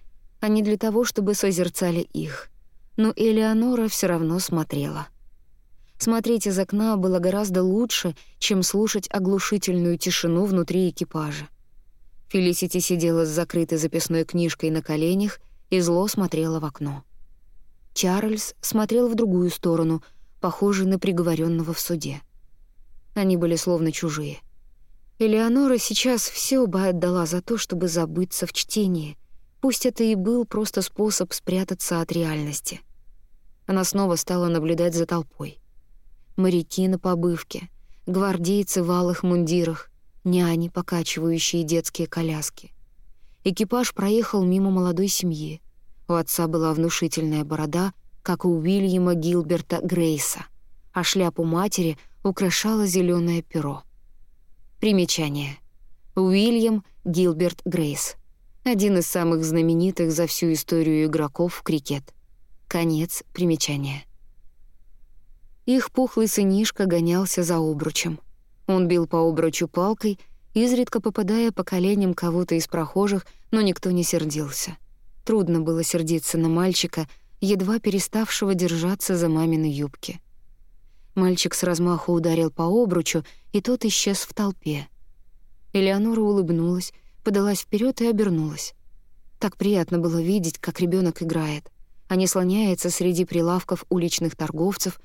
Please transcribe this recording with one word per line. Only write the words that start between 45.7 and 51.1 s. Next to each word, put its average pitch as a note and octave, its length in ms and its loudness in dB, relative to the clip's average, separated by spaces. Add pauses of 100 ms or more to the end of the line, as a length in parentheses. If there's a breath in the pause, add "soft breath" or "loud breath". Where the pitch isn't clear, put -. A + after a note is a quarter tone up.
У E3+ 60 0
отца E3 340 0
была D#3+ 260 2
внушительная D#3 720 0
борода, D#3 480 -2 (320)
как F3+ 220 -2
у F3 120 4
Уильяма F3+ 580 2
Гилберта E3 680 0
Грейса, E3 600 0 (480)
а F3+ 100 -2
шляпу F3 400 0